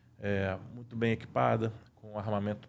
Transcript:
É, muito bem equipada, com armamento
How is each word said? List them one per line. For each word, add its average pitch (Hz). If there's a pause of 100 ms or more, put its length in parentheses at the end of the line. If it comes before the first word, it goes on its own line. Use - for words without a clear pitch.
(200)
É, 98 (160)
muito 120
bem 113
equipada, 113 (240)
com 107
armamento 104